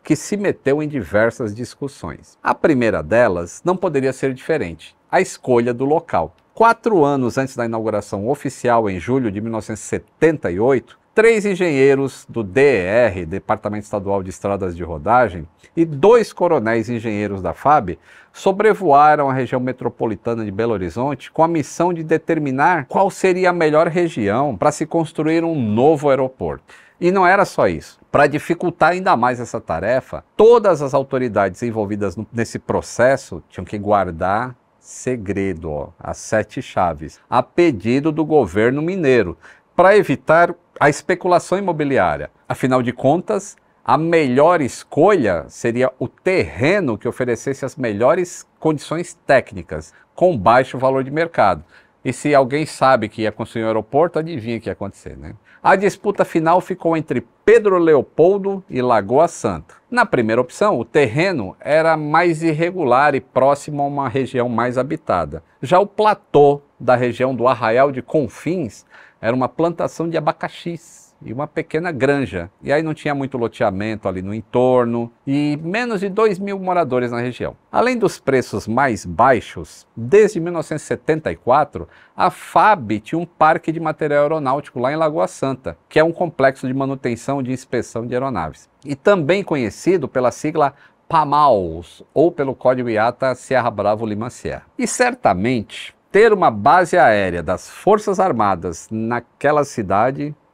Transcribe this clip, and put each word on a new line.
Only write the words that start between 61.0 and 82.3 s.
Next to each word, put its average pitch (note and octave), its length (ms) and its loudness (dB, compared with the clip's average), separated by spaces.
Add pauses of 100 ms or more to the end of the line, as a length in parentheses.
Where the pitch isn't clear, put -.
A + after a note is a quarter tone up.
era D#3+ 380 2
mais D#3 440 0
irregular D3+ 760 2
e C3 40 0
próximo C#3 640 0
a - 20 -2
uma C#3+ 220 -4
região B2 400 -2
mais A#2+ 300 -2
habitada. F#2+ 680 -4 (180)
Já C#3 160 2
o G#3 80 4
platô D3 760 4 (180)
da B2+ 160 2
região B2 400 0
do A#2 100 -2
Arraial B2 460 2
de B2+ 100 -8
Confins D3 840 -4 (340)
era A#2 160 -2
uma B2+ 140 -2
plantação E3 580 -4
de E3 80 -6
abacaxis - 920 -8 (120)
e - 120 -12
uma C3+ 120 -8
pequena D#3+ 460 -6
granja. A#2 580 -2 (140)
E C3+ 80 -4
aí D3 100 2
não D#3+ 120 -4
tinha D3 200 -4
muito C3+ 240 -6
loteamento G#2+ 720 -4
ali F#2 140 -6
no F#2+ 120 -8
entorno A#2+ 800 0 (160)
e D3 340 -2
menos G#3+ 380 -4
de G3 80 -4
dois G3+ 320 0
mil G3 180 -8
moradores D#3+ 540 -2
na A#2+ 80 -4
região. A#2+ 380 -6 (120)
Além B3 280 0
dos G3+ 200 -2
preços A#2+ 480 -2
mais A#2+ 400 -2
baixos, F#2 880 -2
desde F#3+ 460 2
mil E3+ 140 -6
novecentos D#3 300 -6
e - 40 -18
setenta D#3 420 -2
e E2+ 60 -6
quatro, - 540 0 (260)
a F3+ 160 0